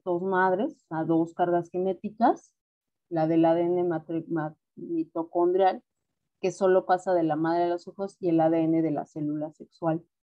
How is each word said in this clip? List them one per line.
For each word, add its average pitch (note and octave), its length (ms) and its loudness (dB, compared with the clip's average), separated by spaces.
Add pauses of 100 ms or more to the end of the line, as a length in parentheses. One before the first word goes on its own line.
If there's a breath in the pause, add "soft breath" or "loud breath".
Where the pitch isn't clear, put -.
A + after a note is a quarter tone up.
dos F3 160 -2
madres, F#3+ 640 0
o - 40 -20
sea, D#3+ 160 -4
dos E3 280 0
cargas F3 380 0
genéticas, F#3+ 840 -2 (540)
la D#3+ 180 0
del E3 180 4
A E3 100 4
D E3+ 80 2
N F3 220 0
matri-, E3 440 -4
ma-, D#3 280 -6 (180)
mitocondrial, F3 1080 -2 (580)
que F#3+ 100 -2
solo F#3 360 2
pasa F#3 260 0
de F3 100 2
la D#3 140 0
madre E3 280 0
a F3 40 0
los F3 180 -4
hijos, G3 340 -10
y F#3 100 -2
el E3 100 4
A D#3+ 80 4
D E3 140 2
N D#3+ 180 2
de D#3+ 100 0
la D3 140 -4
célula D3+ 480 -6
sexual, E3 500 -6 (300)